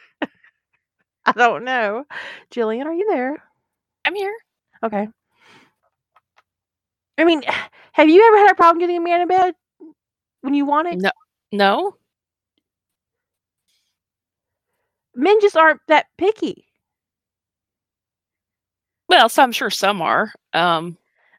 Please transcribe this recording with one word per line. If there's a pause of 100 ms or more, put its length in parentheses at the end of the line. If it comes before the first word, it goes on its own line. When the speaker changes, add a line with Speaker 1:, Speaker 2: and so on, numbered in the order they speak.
(220)
Speaker 1:
<laughs>
I
don't
know. (460)
Jillian,
are
you
there? (640)
Speaker 2:
I'm
here. (500)
Speaker 1:
Okay. (2000)
I
mean, (260)
<sighs>
have
you
ever
had
a
problem
getting
a
man
in
bed (880)
when
you
want
it?
Speaker 2:
No. (400)
No. (3250)
Speaker 1:
Men
just
aren't
that (140)
picky. (2500)
Speaker 2:
Well,
so
I'm
sure
some
are. (220)
Um, (440)